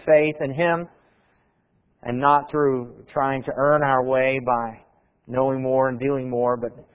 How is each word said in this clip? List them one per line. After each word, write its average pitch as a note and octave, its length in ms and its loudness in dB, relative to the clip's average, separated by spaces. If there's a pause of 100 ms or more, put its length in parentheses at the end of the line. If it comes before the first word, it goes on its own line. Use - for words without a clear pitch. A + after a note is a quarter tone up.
faith D3+ 340 4
in C3+ 140 -4
him E3+ 340 0 (1160)
and B2 140 -6
not C#3+ 320 2
through C3 640 -2
trying C3+ 320 -2
to C#3+ 140 -6
earn D3 260 2
our C3 220 2
way C3 400 0
by A#2 340 -2 (480)
knowing C3 340 0
more C3 280 2
and B2 100 -6
doing C3+ 300 -4
more, B2 260 0
but A#2 160 -8 (240)